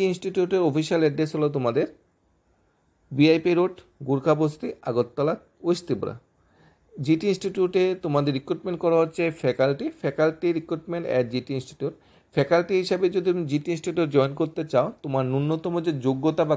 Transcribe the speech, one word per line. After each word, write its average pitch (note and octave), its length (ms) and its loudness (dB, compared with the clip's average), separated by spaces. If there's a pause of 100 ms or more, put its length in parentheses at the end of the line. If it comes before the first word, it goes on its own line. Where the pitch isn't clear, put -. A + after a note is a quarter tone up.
ইনস্টিটিউটের F#3 600 0
অফিসিয়াল D#3 340 0
অ্যাড্রেস D3+ 320 0
হলো D3+ 120 0 (100)
তোমাদের B2+ 300 0 (1300)
ভিআইপি D#3+ 420 4
রোড, F3+ 160 0 (340)
গুরকাবস্তি, D3+ 600 0 (200)
আগরতলা, B2 440 0 (320)
ওয়েস্ট F3 220 -2
ত্রিপুরা। G2+ 260 -4 (920)
জিটি D#3+ 260 0
ইনস্টিটিউটে F#3 520 0 (200)
তোমাদের C#3+ 340 0
রিক্রুটমেন্ট E3+ 460 -6
করা E3 180 4
হচ্ছে E3 220 0 (180)
ফ্যাকাল্টি, C#3 440 0 (160)
ফ্যাকাল্টি D#3+ 460 0 (100)
recruitment E3+ 480 -6 (120)
at B2+ 160 2
জিটি B2 240 -6
ইনস্টিটিউট। C3+ 360 -8 (420)
ফ্যাকাল্টি F3 460 2
হিসাবে F3+ 240 0 (100)
যদি F3+ 160 0
তুমি F3 200 -2
জিটি D3 220 -2
ইনস্টিটিউটে E3 420 -2
জয়েন C3+ 260 4
করতে D#3+ 200 -2 (100)
চাও, C3 160 4 (160)
তোমার C3+ 280 -2
ন্যূনতম D#3 420 -2 (120)
যে E3+ 60 0 (140)
যোগ্যতা D3+ 440 2
বা D3+ 80 4